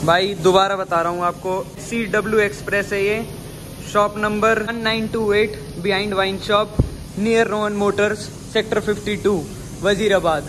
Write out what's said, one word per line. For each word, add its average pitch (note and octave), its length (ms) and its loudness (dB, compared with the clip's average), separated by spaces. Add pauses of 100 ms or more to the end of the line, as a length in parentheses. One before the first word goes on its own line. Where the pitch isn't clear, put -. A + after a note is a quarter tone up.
भाई, F#3 280 4
दोबारा F#3+ 420 4
बता F#3 260 0
रहा E3+ 100 0
हूँ F3 100 -4
आपको, F3 540 -4 (140)
सीडब्ल्यू G#3+ 500 0
Express G3+ 540 0
है G3 100 0
ये, A3 240 0 (680)
Shop G#3 240 4
number G#3+ 460 2
वन A3+ 120 -4
नाइन A3 320 -2
two G#3+ 260 0
eight, G#3 280 0 (200)
behind G3 320 0
wine F#3+ 340 0
shop, G#3 360 2 (360)
near A3+ 280 4
Rohan G#3 260 0
Motors, G3+ 460 2 (340)
sector A3 260 0
fifty G#3 360 -2
two, F#3+ 280 0 (400)
वजीराबाद। F3+ 640 2